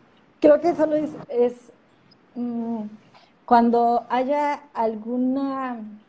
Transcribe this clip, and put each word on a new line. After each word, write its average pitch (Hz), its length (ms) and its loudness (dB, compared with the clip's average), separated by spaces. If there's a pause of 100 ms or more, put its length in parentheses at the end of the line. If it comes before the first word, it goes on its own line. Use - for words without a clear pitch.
(400)
creo 294 200 6
que 330 140 0
solo 302 220 0
es, 302 140 -2 (180)
es, 240 240 0 (840)
mm, 233 480 -6 (600)
cuando 233 680 4
haya 285 500 -2 (140)
alguna, 247 1040 -4 (280)